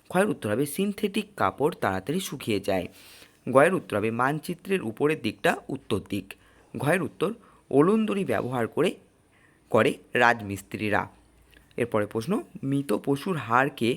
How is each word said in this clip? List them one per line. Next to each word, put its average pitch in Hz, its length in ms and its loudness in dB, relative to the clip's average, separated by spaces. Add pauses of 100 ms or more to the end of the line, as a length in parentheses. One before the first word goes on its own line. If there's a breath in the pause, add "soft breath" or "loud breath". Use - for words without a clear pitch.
ক্ষয়ের 196 220 2
উত্তর - 200 -4
হবে 117 160 0
সিনথেটিক 196 600 -4 (100)
কাপড় 135 440 0
তাড়াতাড়ি 110 400 -2
শুকিয়ে 117 400 -4
যায়। 95 260 -2 (640 loud breath)
গয়ের 139 260 6
উত্তর - 220 -4
হবে 107 160 0
মানচিত্রের 151 680 -2
উপরের 143 400 -2
দিকটা 107 280 0 (180)
উত্তর - 320 -4 (100)
দিক। 101 160 -6 (480 soft breath)
ঘয়ের 165 280 0
উত্তর 151 280 -4 (400 soft breath)
ওলন্দড়ি 202 540 4
ব্যবহার 120 440 -2
করে, 156 220 0 (800 soft breath)
করে 113 200 4 (240)
রাজমিস্ত্রিরা। 104 880 0 (720 soft breath)
এরপরে 110 300 0
প্রশ্ন, 117 260 -4 (300)
মৃত 139 280 -2 (140)
পশুর 143 340 -2
হাড়কে 117 580 0